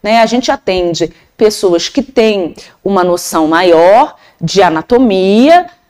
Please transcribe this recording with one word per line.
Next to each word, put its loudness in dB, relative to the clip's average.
né? 0
A 2
gente -4
atende -4
pessoas -2
que -6
têm -2
uma -2
noção -2
maior 2
de 0
anatomia, 2